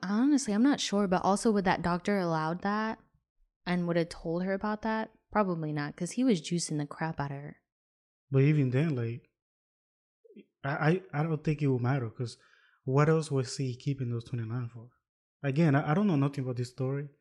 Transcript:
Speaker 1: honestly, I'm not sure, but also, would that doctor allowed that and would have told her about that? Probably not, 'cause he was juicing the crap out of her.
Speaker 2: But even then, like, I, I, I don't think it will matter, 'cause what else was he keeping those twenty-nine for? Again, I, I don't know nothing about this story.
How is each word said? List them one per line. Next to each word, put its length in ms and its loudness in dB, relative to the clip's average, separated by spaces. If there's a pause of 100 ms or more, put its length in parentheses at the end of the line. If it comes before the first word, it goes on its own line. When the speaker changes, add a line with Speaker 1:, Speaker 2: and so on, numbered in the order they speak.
Speaker 1:
honestly, 500 2
I'm 120 4
not 160 2
sure, 260 0
but 160 2
also, 300 2
would 120 2
that 180 2
doctor 360 0
allowed 440 -2
that 360 -4 (680)
and 200 0
would 100 0
have 120 2
told 360 -6
her 80 -2
about 300 -4
that? 280 -4 (200)
Probably 420 0
not, 240 -6
'cause 160 -6
he 120 0
was 180 4
juicing 360 -2
the 80 -2
crap 340 -6
out 100 -4
of 60 -10
her. 200 -14 (760)
Speaker 2:
But 100 6
even 280 4
then, 260 0
like, 320 -6 (1400)
I, 360 2 (140)
I, 60 -2
I 20 0
don't 220 -2
think 180 -2
it 60 2
will 100 2
matter, 320 0
'cause 260 -10 (480)
what 240 4
else 220 2
was 260 -2
he 200 -4
keeping 340 -4
those 140 -6
twenty-nine 500 -6
for? 140 -18 (540)
Again, 320 2
I, 180 2
I 20 2
don't 120 2
know 100 4
nothing 280 0
about 140 -4
this 100 -4
story. 400 -6 (120)